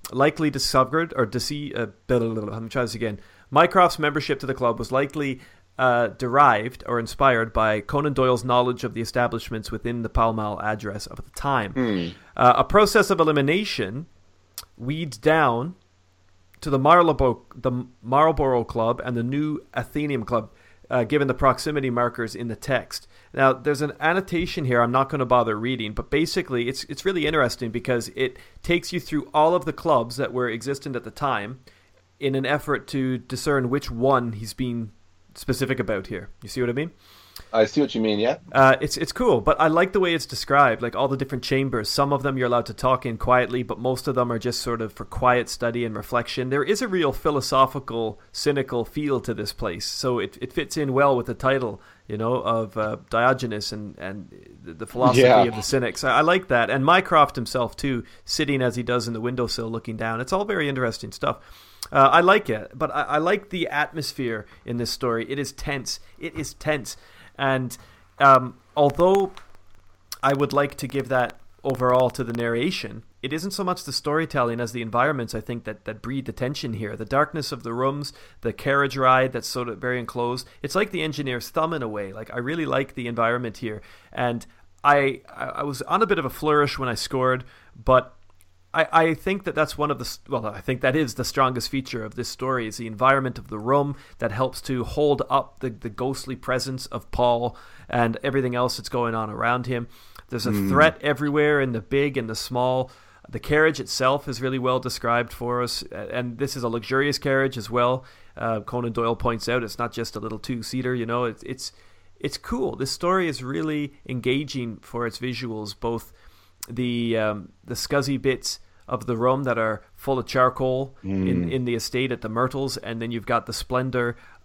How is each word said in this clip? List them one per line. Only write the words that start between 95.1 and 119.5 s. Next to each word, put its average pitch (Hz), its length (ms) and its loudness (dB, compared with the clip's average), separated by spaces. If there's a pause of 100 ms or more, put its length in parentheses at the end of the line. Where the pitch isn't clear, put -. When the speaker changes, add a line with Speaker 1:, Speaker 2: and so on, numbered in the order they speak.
Speaker 1:
up - 320 -4
the, 131 80 -4
the 110 200 -10
ghostly 127 460 -6
presence 131 520 -4
of - 220 -12
Paul 120 460 2 (340)
and 117 320 2
everything 127 320 0
else 123 240 0
that's - 120 -12
going 117 260 -2
on 110 160 -4
around 117 340 0
him. 120 220 -4 (420)
There's 113 160 -4
a 117 60 0
Speaker 2:
Hmm. 98 180 0
Speaker 1:
threat 151 320 6
everywhere 147 600 2
in 131 100 0
the 110 80 -4
big 139 380 -2
and 113 120 -2
the 113 60 -6
small. 127 560 -2 (380)
The 113 100 -8
carriage 151 400 2
itself 131 480 0
is 120 140 -6
really 131 180 -2
well 127 220 0
described 120 500 -2
for 123 320 -4
us, - 180 -6 (120)
a-, 104 200 -10
and 120 240 -6
this 139 200 -4
is 120 60 -6
a 120 40 0
luxurious 131 500 0
carriage 135 400 0
as 107 120 -8
well. 123 340 2 (320)
Uh, 113 240 -2
Conan 120 320 -4
Doyle 117 240 0
points 117 320 -2
out 120 160 0
it's 107 160 -8
not 120 140 -6
just 113 240 -8
a - 20 -10
little 110 200 -8
two-seater, 127 540 -4
you 120 120 -2
know, 120 180 -2
it's, 113 200 -6
it's, - 280 -12 (480)
it's - 180 -6
cool. - 380 -4
This 131 160 -6
story 180 380 0
is 131 120 -6
really 147 520 -4 (120)
engaging 127 760 -2
for 120 260 -6
its 110 100 -8
visuals, 113 640 -8
both 117 320 -4 (560)
the, 120 500 -2
um, 107 360 -2 (100)
the 120 120 -10
scuzzy 135 460 -2
bits - 380 -2 (280)
of 107 200 -6
the 120 100 0
room 127 260 2
that 123 140 0